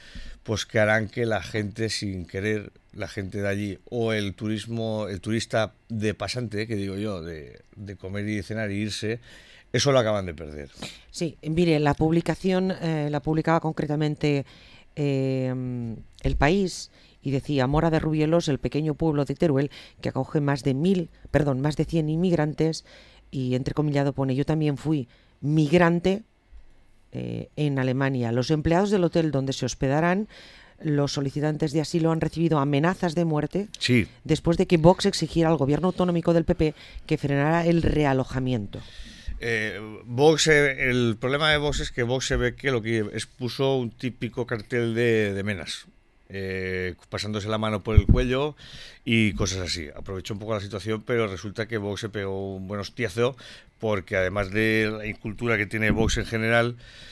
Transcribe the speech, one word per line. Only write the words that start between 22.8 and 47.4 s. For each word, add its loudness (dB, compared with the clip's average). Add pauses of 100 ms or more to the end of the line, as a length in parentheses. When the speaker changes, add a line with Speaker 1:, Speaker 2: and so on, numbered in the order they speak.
Speaker 2:
y -2
entrecomillado 0
pone: 0
"Yo 0
también 0
fui -2 (340)
migrante, 4 (920)
eh, -8
en 0
Alemania. 0
Los 0
empleados 2
del 4
hotel 2
donde -2
se -4
hospedarán 0 (560)
los 2
solicitantes -2
de 2
asilo 2
han 2
recibido 2
amenazas 2
de 2
muerte -2 (100)
Speaker 1:
Sí. 4 (160)
Speaker 2:
después 2
de 4
que 4
Vox 6
exigiera 2
al 4
gobierno 2
autonómico 2
del 4
P 2
P 0 (320)
que 0
frenara 2
el 4
realojamiento". 0 (640)
Speaker 1:
Eh, -2 (280)
Vox, 6
eh, 4
el 2
problema 2
de 4
Vox 0
es -6
que 0
Vox 0
se 0
ve 0
que -2
lo 0
que 0
expuso -2
un -2
típico -6
cartel -2
de, 2
de -4
Menas, -8 (440)
eh, -4 (140)
pasándose -6